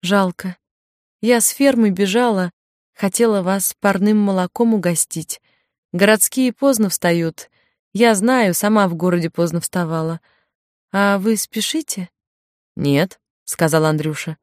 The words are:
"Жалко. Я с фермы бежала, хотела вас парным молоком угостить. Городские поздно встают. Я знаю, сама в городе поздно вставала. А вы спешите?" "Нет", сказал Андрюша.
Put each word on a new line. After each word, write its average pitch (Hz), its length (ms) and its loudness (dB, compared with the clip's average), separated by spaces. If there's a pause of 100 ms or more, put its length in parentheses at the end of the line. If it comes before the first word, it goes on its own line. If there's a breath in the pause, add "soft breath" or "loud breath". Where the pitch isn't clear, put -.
"Жалко. 185 540 -2 (640)
Я 233 200 2
с - 80 0
фермы 254 400 2
бежала, 190 600 0 (420)
хотела 208 480 0
вас 185 380 -2
парным 202 380 2
молоком 202 580 0
угостить. 170 680 -4 (500)
Городские 220 640 2
поздно 226 360 0
встают. 170 600 -2 (440)
Я 226 200 4
знаю, 220 400 2
сама 208 340 2
в 175 60 -2
городе 170 380 -2
поздно 170 280 -2
вставала. 165 600 -6 (680)
А 202 260 0
вы 214 180 0
спешите?" - 760 -6 (640)
"Нет", 143 440 0 (240)
сказал 160 420 0
Андрюша. 156 580 -4